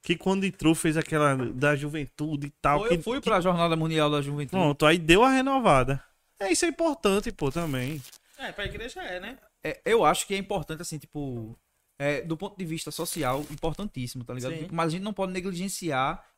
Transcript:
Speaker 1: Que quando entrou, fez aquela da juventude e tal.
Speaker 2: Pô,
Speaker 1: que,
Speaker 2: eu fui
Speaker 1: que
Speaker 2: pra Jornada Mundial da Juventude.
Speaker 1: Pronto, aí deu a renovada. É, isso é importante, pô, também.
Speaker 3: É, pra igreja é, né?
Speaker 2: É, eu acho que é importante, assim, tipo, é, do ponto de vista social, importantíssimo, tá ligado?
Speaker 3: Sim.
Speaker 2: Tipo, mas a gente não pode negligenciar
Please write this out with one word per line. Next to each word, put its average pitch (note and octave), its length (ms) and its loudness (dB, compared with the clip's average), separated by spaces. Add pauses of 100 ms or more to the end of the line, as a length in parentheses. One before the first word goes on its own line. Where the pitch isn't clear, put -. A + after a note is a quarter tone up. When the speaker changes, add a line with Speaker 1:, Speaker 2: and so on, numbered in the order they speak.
Speaker 1:
Que F3 140 -2
quando F#3+ 280 0
entrou, E3 280 2
fez D#3 240 0
aquela D3+ 380 2
da C3 400 0
juventude D3 720 -6
e C#3+ 40 -10 (120)
tal. D3 200 4
Speaker 2:
Pô, A3 40 -2
Speaker 1:
que, A#3+ 80 4
Speaker 2:
eu E3 80 -2
fui B3 180 -4
Speaker 1:
que - 80 -20
Speaker 2:
pra G3+ 120 4
Jornada E3+ 340 2
Mundial D#3+ 340 2
da D3 140 0
Juventude. C#3+ 300 -6
Speaker 1:
Pronto, D#3 340 4
aí E3+ 120 6
deu E3+ 260 8
a C4+ 60 6
renovada. A3 720 4 (380)
É, - 140 0
isso F4 120 2
é E4+ 40 2
importante, A#3+ 640 0
pô, C#3 180 -2
também. C#3+ 500 -4 (380)
Speaker 3:
É, B3+ 140 -10
pra D4+ 140 -8
igreja B3+ 360 -10
é, F3+ 160 -8
né? A3 180 -12 (280)
Speaker 2:
É, D#3 200 -6
eu G#3 200 4
acho C#3 200 4
que - 80 -6
é G3 60 -2
importante, F3+ 420 -6
assim, E3 160 -8
tipo, B2 600 -8 (400)
é, C#3+ 240 -2
do E3 140 -4
ponto G3 200 -10
de F#3+ 80 -6
vista D#3+ 280 -6
social, D3 580 -4
importantíssimo, C#3+ 720 -6
tá B2 100 -12
ligado? B2+ 200 -6
Speaker 3:
Sim. E3 80 -8
Speaker 2:
Tipo, - 160 -10
mas E3 100 2
a D#3 40 0
gente F#3 120 -4
não G#3 100 -6
pode F#3+ 200 -4
negligenciar F3 920 -4 (140)